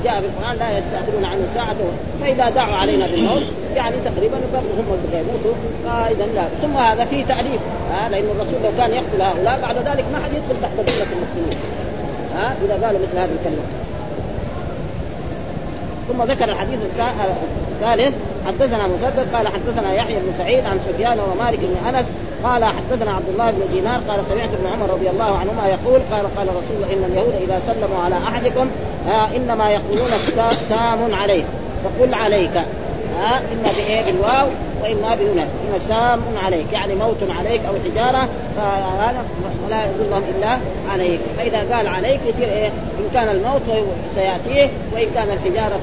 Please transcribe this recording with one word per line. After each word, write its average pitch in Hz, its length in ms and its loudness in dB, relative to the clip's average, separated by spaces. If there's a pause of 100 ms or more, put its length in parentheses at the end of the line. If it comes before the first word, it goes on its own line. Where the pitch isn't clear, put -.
جاء 220 160 0
في 196 60 -2
القرآن: 220 300 -4
"لا 220 220 0
يستأخرون 202 460 -2
عنه 190 300 -2
ساعة"، 226 220 -2 (460)
فإذا 254 280 4
دعوا 220 240 2
علينا 190 320 4
بالموت، 226 360 2 (340)
يعني 233 280 0
تقريبًا 233 320 0 (160)
برضه 262 140 0 (120)
هم 226 100 -2
بغير 170 360 -2
يموتوا، 220 300 0 (300)
فإذا 226 500 0
لا. 190 80 0 (200)
ثم 294 140 0
هذا 233 280 4
فيه 269 200 0
تأليف، 254 360 0 (320)
ها، 208 160 -2
لأن 202 160 0
الرسول 208 300 -2 (100)
لو 214 140 2
كان 240 120 4
يقتل 214 320 0
هؤلاء 196 400 2
بعد 233 140 -2
ذلك 262 360 0
ما 294 120 -2
حد 285 60 -4
يدخل 277 320 -2
تحت - 140 -2
دولة 208 260 2
المسلمين. 175 560 -2 (760)
ها، 233 180 -2 (100)
إذا 202 220 2
قالوا 196 140 2
مثل 185 180 -2
هذه 180 120 0 (100)
الكلمة. 151 240 -2 (2500)
ثم 247 140 -2 (100)
ذكر 190 120 0
الحديث 202 340 -2
الثا-، 214 520 -2 (420)
الثالث: 233 420 2 (320)
حدثنا 214 400 2
مسدد 233 480 0
قال 220 140 2
حدثنا 202 460 0
يحيى 220 220 0
بن 185 220 0
سعيد 233 280 2
عن 196 120 0 (100)
سفيان 214 320 2
ومالك 202 380 0
بن 180 380 0
أنس 247 100 2 (380)
قال 240 200 4
حدثنا 214 480 0
عبد 185 160 -2
الله 185 220 2
بن 190 120 0 (100)
دينار 220 360 2
قال: 202 120 0 (100)
"سمعت 220 180 0
ابن 185 260 0
عمر 202 200 0
رضي 185 160 2
الله 196 280 2
عنهما 202 300 0
يقول: 247 320 4 (120)
قال، 202 240 0
قال 196 120 0
رسول 185 280 -2
الله: 196 160 -2
إن 185 200 2
اليهود 208 220 2 (100)
إذا 180 220 0
سلموا 202 380 0
على 180 100 2
أحدكم، 240 560 0 (380)
آه، 214 280 4
إنما 226 340 2
يقولون: 208 420 2
السا-، 226 560 2
سام 226 460 2
عليك، 190 300 2 (400)
فقل 247 300 4
عليك". 202 420 2 (640)
ها، 233 180 2
إما 226 340 0
بإيه؟ 208 320 0
بالواو 220 420 4 (360)
وإما 220 320 0
بهنا. 202 280 2
"إن - 460 -2
سام 233 320 4 (240)
عليك"، 170 280 0
يعني 196 220 -2
موت 214 220 2 (220)
عليك 220 300 0
أو 190 60 0 (100)
حجارة، 247 440 2 (280)
فهذا 202 680 0 (420)
ولا 220 180 0
يقول 202 260 0
لهم 196 120 2 (140)
إلا 233 220 2 (340)
عليك. 180 280 0 (180)
فإذا 220 380 0
قال 214 100 2
عليك 226 420 0
يصير 226 200 0
إيه؟ 214 200 0
إن - 460 -4
كان 233 140 4
الموت 226 340 2 (520)
سيأتيه، 208 560 2 (240)
وإن 226 200 2
كان 220 180 0
الحجارة 196 500 0